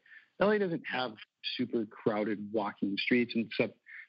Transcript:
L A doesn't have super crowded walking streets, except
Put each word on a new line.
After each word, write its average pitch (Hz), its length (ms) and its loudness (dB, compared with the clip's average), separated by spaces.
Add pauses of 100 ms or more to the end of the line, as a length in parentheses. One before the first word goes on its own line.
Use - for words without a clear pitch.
(420)
L 202 80 6
A 214 80 6
doesn't 170 320 0
have 127 220 -2 (460)
super 120 260 0
crowded 107 540 0 (140)
walking 104 460 -2
streets, 120 380 2
except 113 400 -2 (320)